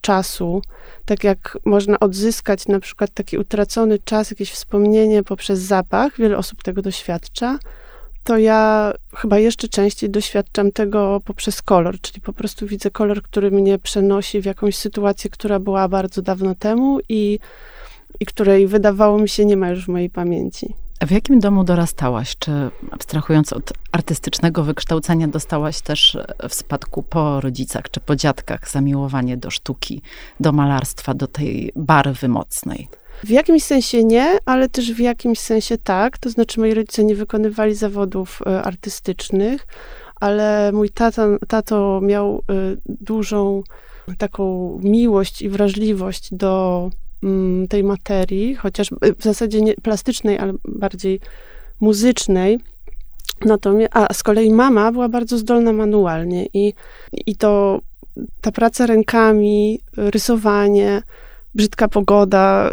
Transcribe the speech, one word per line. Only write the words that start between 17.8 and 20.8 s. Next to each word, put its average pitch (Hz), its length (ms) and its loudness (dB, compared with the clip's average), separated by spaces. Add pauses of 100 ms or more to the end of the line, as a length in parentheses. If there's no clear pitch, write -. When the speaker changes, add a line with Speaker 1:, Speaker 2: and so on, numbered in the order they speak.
Speaker 1:
i 214 60 -4
której 196 420 4
wydawało 208 520 4
mi 208 100 2
się 208 160 2
nie 202 120 4
ma 185 120 0
już 180 160 -4
w - 20 -6
mojej 175 220 -2
pamięci. - 640 -4 (260)